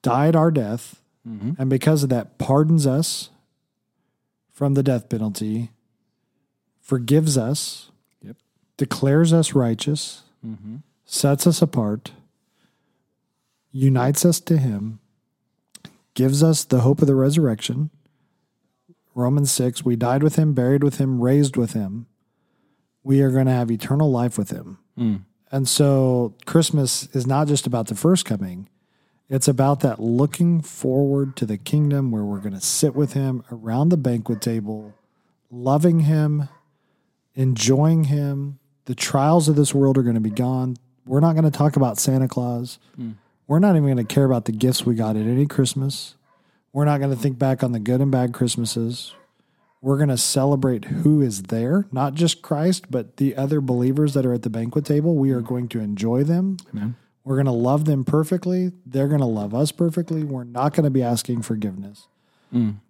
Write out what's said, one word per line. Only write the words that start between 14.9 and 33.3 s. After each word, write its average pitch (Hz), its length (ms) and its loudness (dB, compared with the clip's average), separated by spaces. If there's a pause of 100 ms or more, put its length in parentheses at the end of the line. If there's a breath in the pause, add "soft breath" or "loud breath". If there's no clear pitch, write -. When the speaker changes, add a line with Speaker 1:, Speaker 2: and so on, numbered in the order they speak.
Speaker 1:
gives 135 260 2
us 160 220 2
the 127 180 2
hope 135 200 4
of 160 60 6
the 139 60 4
resurrection. 135 800 0 (1200)
Romans 135 380 0
six, 123 340 -2
we 123 100 2
died 123 280 0
with 151 140 2
him, 156 160 2
buried 131 300 2
with 139 140 0
him, 131 240 0
raised 135 360 2
with 120 160 -2
him. 107 340 -6 (960)
We 139 180 4
are 135 80 4
gonna 131 240 2
have 123 160 0
eternal 135 400 0
life 120 280 0
with 104 120 -4
him. 90 300 -12 (180)
Speaker 2:
Mm. 107 280 -2 (260)
Speaker 1:
And 135 160 -2
so 131 640 2 (120)
Christmas 147 680 0
is 127 140 -2
not 139 200 0
just 143 200 0
about 120 200 -2
the 110 80 -6
first 175 300 2
coming. 98 420 -8 (600)
It's 135 180 0
about 135 340 2
that 120 180 0
looking 147 640 0
forward 139 760 -2
to - 80 -2
the 107 120 -4
kingdom 143 520 0
where 107 160 -2
we're 101 140 -6
gonna 95 220 -10
sit - 340 -2
with 143 180 -2
him 131 380 -4